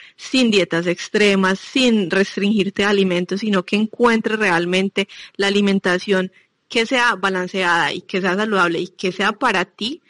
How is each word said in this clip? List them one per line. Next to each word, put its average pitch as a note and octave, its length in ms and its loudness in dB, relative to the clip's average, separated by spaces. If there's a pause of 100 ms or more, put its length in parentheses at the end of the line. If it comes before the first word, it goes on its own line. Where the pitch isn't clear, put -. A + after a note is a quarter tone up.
(140)
sin B3+ 360 0
dietas F3 360 0
extremas, F#3+ 720 0
sin A3+ 520 0
restringirte G3+ 720 0
de G3+ 60 2
alimentos, F#3 520 0
sino G3 240 0
que - 120 -2
encuentres A3 640 0
realmente F#3 720 0 (280)
la G3 100 0
alimentación F#3+ 880 0 (360)
que A3+ 180 0
sea A#3+ 280 2
balanceada F3+ 760 -2
y F3+ 80 -8
que F#3+ 200 -6
sea F#3 140 0
saludable F#3+ 460 0
y F3 80 -6
que F#3 240 -6
sea G#3 200 -2
para G#3 320 0
ti, B3 460 -10